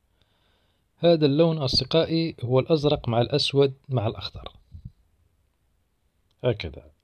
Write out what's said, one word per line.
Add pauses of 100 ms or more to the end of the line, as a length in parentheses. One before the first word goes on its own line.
(1040)
هذا
اللون
أصدقائي
هو
الأزرق
مع
الأسود (140)
مع
الأخضر. (1900)
هكذا (220)